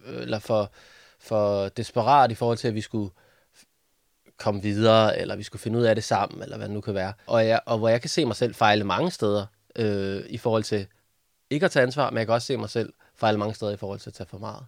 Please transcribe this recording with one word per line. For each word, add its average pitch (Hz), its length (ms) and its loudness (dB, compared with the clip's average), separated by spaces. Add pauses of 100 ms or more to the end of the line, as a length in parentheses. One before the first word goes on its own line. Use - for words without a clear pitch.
eller 120 340 -8
for, 104 320 -2 (480)
for 101 500 0
desperat 120 640 2
i 110 40 -4
forhold 117 220 0
til, 131 100 -4
at 107 80 -2
vi 110 60 -4
skulle 104 300 -6 (460)
f-, - 800 -20
komme 101 240 -2
videre, 107 580 4
eller 98 160 -4
vi 101 80 -10
skulle - 180 -14
finde 117 180 -2
ud 120 40 2
af 110 120 4
det 107 80 -2
sammen, 98 400 -2
eller 101 140 -12
hvad 104 100 -10
det 101 60 -8
nu 104 80 -6
kan 104 120 -6
være. 98 200 -4 (140)
Og 113 200 4
jeg, 113 180 4
og 117 120 0
hvor 113 120 2
jeg 117 120 2
kan - 80 -8
se - 160 0
mig 110 100 -2
selv 117 200 -2
fejle 107 280 4
mange 104 280 0
steder, 101 340 0 (300)
øh, 101 540 -2
i - 80 -8
forhold 110 260 0
til 101 240 -4 (640)
ikke 151 160 0
at 170 60 0
tage 135 120 4
ansvar, 127 260 0
men 117 80 -4
jeg 113 100 0
kan 113 60 2
også 120 140 0
se 127 100 -2
mig 107 120 -8
selv - 240 -4 (220)
fejle 107 220 2
mange 104 180 -2
steder 104 160 -4
i 101 60 -8
forhold 98 220 -10
til 104 100 -16
at - 40 -16
tage - 160 -12
for 113 80 -14
meget. 107 300 -12